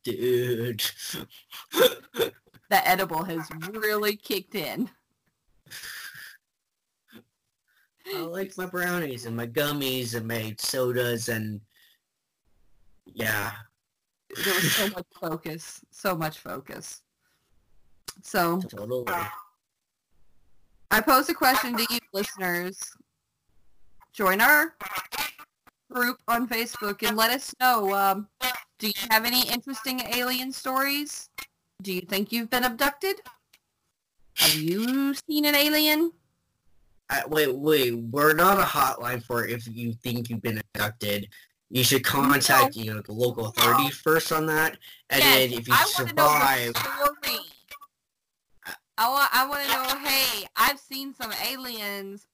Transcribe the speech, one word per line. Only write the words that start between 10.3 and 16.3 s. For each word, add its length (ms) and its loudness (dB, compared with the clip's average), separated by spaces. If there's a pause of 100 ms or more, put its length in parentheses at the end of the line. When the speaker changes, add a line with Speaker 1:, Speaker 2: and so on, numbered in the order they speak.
Speaker 1:
sodas 720 -2
and, 320 -6 (1400)
yeah. 480 -6 (920)
Speaker 2:
There 100 0
was 200 0
so 140 0
much 180 -8 (140)
focus. 680 -8
So 260 -4
much 220 -6